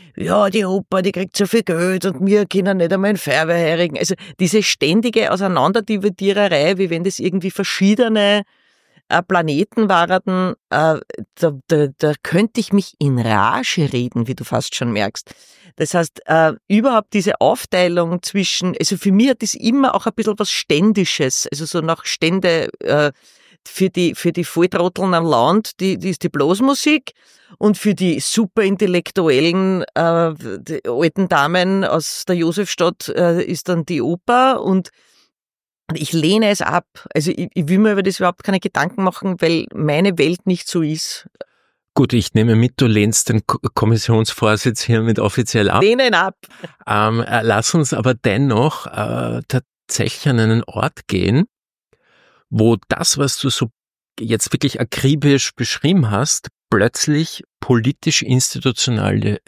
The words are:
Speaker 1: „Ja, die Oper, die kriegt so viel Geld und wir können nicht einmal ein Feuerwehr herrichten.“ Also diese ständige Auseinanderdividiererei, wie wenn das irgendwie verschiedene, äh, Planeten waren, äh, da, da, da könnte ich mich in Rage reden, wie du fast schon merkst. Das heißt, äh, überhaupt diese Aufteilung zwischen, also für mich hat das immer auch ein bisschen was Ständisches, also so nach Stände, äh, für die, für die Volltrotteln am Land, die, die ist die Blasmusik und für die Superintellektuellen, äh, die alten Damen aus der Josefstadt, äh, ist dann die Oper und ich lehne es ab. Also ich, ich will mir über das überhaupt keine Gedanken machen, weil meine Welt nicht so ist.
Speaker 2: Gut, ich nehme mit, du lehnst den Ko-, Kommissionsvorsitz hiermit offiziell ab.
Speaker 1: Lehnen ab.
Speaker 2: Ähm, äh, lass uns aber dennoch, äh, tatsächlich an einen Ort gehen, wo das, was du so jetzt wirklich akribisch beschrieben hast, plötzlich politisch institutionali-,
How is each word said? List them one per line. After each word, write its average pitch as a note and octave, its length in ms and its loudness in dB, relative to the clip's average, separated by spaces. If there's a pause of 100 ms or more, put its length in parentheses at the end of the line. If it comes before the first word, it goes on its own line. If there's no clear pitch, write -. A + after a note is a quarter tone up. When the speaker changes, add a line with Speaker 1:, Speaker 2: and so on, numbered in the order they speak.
(160)
Speaker 1:
„Ja, G3 340 0
die G#3 140 0
Oper, F#3+ 380 -2
die G3 100 -2
kriegt F3+ 240 -8
so G3+ 100 0
viel A3+ 160 2
Geld F3+ 420 -2
und F#3+ 220 -2
wir G3+ 200 2
können F#3+ 320 0
nicht E3+ 140 0
einmal G3 180 0
ein G#3 60 0
Feuerwehr D#3+ 400 0
herrichten.“ E3+ 420 0
Also F3 160 -2 (260)
diese F#3+ 220 2
ständige G#3+ 680 0
Auseinanderdividiererei, F#3+ 1400 0
wie F#3 140 -2
wenn E3 140 -4
das - 160 -4
irgendwie F3+ 320 -2
verschiedene, G#3 920 2 (680)
äh, F3 140 0
Planeten F3+ 680 0
waren, F#3 680 0 (160)
äh, D#3 300 2 (340)
da, E3 180 0 (160)
da, D3+ 180 4 (120)
da D3+ 140 0 (100)
könnte G#3+ 380 0
ich - 120 -6
mich G3+ 260 0
in C3+ 200 0
Rage A#2 760 0
reden, B2 340 -2
wie B2+ 80 -4
du B2 100 -12
fast - 300 -4
schon A#2+ 180 -4
merkst. G2+ 420 -6 (420)
Das - 180 -4
heißt, E3+ 320 -2
äh, D#3+ 260 4 (160)
überhaupt A3 460 2
diese G3+ 260 0
Aufteilung F3 800 0
zwischen, F#3 560 -2
also F#3 180 0
für G3 160 0
mich A#3 180 6
hat B3+ 120 -4
das G#3+ 120 -4
immer C4 400 2
auch - 120 -2
ein A3+ 80 -2
bisschen G#3+ 240 -2
was G3+ 120 -4
Ständisches, E3 1000 0
also D3 140 -8
so E3 160 -4
nach D#3+ 240 -4
Stände, E3 680 0 (100)
äh, D3 320 0 (540)
für F#3 240 0
die, F3 240 0
für E3+ 180 -2
die F3 120 -4
Volltrotteln F3+ 680 0
am E3 140 2
Land, D#3 540 2
die, F#3 180 -2
die F#3 120 -6
ist - 120 -6
die F3 80 -2
Blasmusik C4 800 0 (460)
und G#3 180 2
für G#3 180 0
die F3 240 0
Superintellektuellen, F#3 1700 0 (100)
äh, E3 420 0
die C#3+ 500 -10
alten D#3+ 420 0
Damen F3+ 560 0
aus - 420 -4
der F3+ 100 0
Josefstadt, F3 720 -2
äh, F3 340 0
ist - 260 -8
dann E3+ 160 -2
die D#3 160 -4
Oper A#3+ 600 0
und F#3+ 280 -2 (1040)
ich D3+ 180 -8
lehne F#3+ 380 2
es G3+ 100 -2
ab. - 260 -2 (280)
Also D#3 160 0
ich, E3+ 240 -4
ich D3+ 140 -2
will F#3 100 4
mir G#3+ 140 4
über G3 100 0
das F#3+ 160 -2
überhaupt F3+ 260 -2
keine F#3+ 160 0
Gedanken - 420 -4
machen, F#3 380 -2
weil E3 340 0
meine E3 440 0
Welt D#3+ 280 0
nicht F3+ 220 -2
so E3+ 140 -2
ist. - 460 -6 (640)
Speaker 2:
Gut, C3+ 180 4
ich A#2 220 0
nehme A2+ 200 4
mit, A#2 220 4
du C3+ 100 4
lehnst G#2+ 420 2
den A2 180 2
Ko-, - 120 0 (160)
Kommissionsvorsitz A2 1080 0
hiermit A2+ 360 2
offiziell G#2+ 520 0
ab. F#2+ 120 0
Speaker 1:
Lehnen A#3 320 2
ab. F#3+ 220 0 (500)
Speaker 2:
Ähm, A2 360 0
äh, A#2 200 -2
lass A2 320 0
uns D#3 180 2
aber B2+ 220 0
dennoch, B2 720 0
äh, A#2 600 -6
tatsächlich - 800 -4
an B2 100 4
einen A2+ 260 2
Ort - 440 -8
gehen, G2 380 2 (1040)
wo A2+ 260 2 (120)
das, - 300 -2
was C3+ 200 -2
du C3+ 120 -2
so A#2+ 180 -2 (520)
jetzt A2+ 320 -4
wirklich - 280 -2
akribisch C#3 760 0
beschrieben C#3 560 0
hast, A2 380 -2 (220)
plötzlich D3 720 0 (180)
politisch B2+ 600 0
institutionali-, G#2 1300 -2